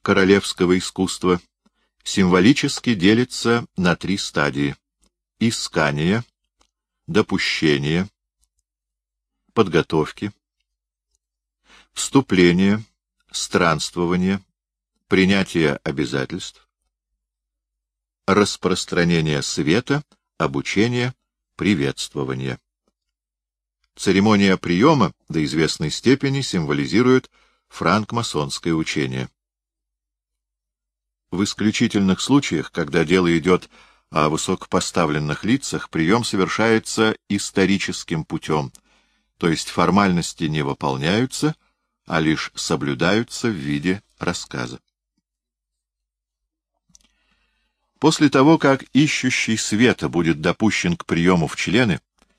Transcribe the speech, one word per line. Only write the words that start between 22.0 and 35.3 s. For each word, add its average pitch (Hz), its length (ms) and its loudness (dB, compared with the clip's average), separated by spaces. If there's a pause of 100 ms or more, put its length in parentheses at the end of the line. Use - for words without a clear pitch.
Церемония 101 640 4
приёма 107 560 2 (140)
до 80 160 -2
известной 76 480 -2
степени 135 500 0
символизирует 90 880 0 (380)
франкмасонское 85 1040 -2
учение. 67 560 -4 (2000)
В 87 140 -4
исключительных 101 760 0
случаях, 135 500 0
когда 82 320 0
дело 85 340 2
идёт 87 320 2 (400)
о 76 200 0
высокопоставленных 76 1120 -2